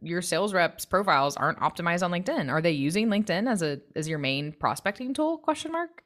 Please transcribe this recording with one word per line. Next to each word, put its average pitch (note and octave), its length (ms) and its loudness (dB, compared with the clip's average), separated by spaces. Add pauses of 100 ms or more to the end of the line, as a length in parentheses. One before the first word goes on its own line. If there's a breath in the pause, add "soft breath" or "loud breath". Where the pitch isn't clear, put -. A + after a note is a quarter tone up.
your E3+ 220 -4
sales F#3+ 300 0
reps' E3+ 320 0
profiles D#3 520 2
aren't D#3 220 0
optimized E3+ 440 0
on F3 80 0
LinkedIn. F#3 400 -2
Are D3+ 100 2
they E3+ 100 4
using D#3+ 360 2
LinkedIn G3+ 420 0
as G#3 120 0
a, D3 180 -2 (160)
as D#3 140 -4
your D#3+ 80 -2
main C#3+ 360 -2
prospecting G3+ 600 -4
tool, D#4 240 0
question D#4 340 -4
mark?" E4+ 340 -6